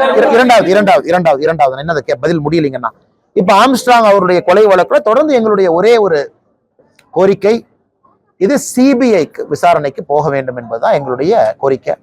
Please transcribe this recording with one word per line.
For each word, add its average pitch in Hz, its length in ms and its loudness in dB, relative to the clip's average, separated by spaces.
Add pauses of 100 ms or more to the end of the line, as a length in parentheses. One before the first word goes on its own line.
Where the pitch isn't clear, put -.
(220)
இர-, - 100 0
இரண்டாவது, 233 380 2
இரண்டாவது, 190 380 2
இரண்டாவது, 165 360 0
இரண்டாவது, 151 320 0
நான் 135 40 -10
இன்னும் 160 160 -6
அதை 135 100 -4
கே-, 127 160 -4
பதில் 160 200 -4
முடியலைங்கண்ணா. 143 480 -4 (440)
இப்ப 202 200 0
ஆம்ஸ்ட்ராங் 233 580 2
அவருடைய 180 300 2
கொலை 202 240 2
வழக்குல 190 340 2
தொடர்ந்து 277 340 0
எங்களுடைய 208 380 0
ஒரே 208 260 2
ஒரு 165 360 -2 (800)
கோரிக்கை, 196 540 0 (720)
இது 233 220 0
சி 262 360 0
பி 240 180 0
ஐக்கு - 340 -4
விசாரணைக்கு 151 560 -2
போக 147 260 -2
வேண்டும் 131 260 -6
என்பதுதான் 117 380 -4
எங்களுடைய 139 640 -2
கோரிக்கை. 135 460 -4